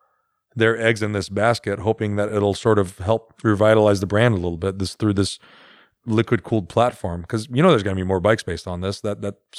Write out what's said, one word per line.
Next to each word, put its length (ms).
their 260
eggs 220
in 80
this 160
basket, 520
hoping 360
that 160
it'll 220
sort 260
of 200
help 340
revitalize 560
the 80
brand 260
a 40
little 200
bit 220
this, 160
through 200
this 240
liquid-cooled 640
platform, 560
'cause 260
you 120
know 80
there's 120
gonna 120
be 80
more 180
bikes 220
based 240
on 140
this. 200
That, 220
that 100